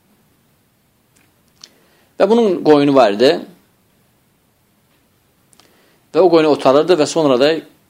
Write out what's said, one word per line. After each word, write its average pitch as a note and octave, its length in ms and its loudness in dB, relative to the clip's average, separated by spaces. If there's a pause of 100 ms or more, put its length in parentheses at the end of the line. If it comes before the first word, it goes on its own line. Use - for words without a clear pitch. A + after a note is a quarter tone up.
(2250)
Və G3 100 0
bunun A3 360 -2
qoyunu C#3+ 280 2
var A2 240 2
idi. C3 160 2 (2750)
Və D#3+ 80 0
o F#3 80 2
qoyunu D#3 240 2
otarırdı D#3 480 0
və C#3 80 -2
sonra C#3+ 320 -2
da D3+ 120 0 (360)